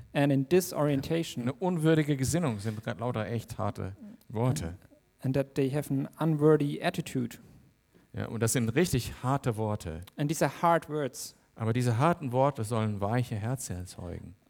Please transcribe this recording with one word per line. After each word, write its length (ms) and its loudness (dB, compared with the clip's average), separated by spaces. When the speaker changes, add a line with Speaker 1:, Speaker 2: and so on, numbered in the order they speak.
Speaker 1:
And 200 4
in 160 2
disorientation. 960 0
Speaker 2:
Eine 80 0
unwürdige 640 4
Gesinnung 420 0
sind 240 -4
grad 160 -6
lauter 300 -2
echt 300 -6
harte 360 -4
Worte. 460 0
Speaker 1:
And 140 0
that 180 -2
they 160 2
have 220 -2
an 160 0
unworthy 640 4
attitude. 560 -4
Speaker 2:
Ja, 120 -4
und 140 -6
das 140 2
sind 160 2
richtig 420 2
harte 340 0
Worte. 440 -4
Speaker 1:
And 120 -2
these 160 0
are 180 0
hard 260 4
words. 460 -6
Speaker 2:
Aber 160 0
diese 260 0
harten 340 2
Worte 320 2
sollen 360 -2
weiche 340 0
Herzen 420 -6
erzeugen. 580 -10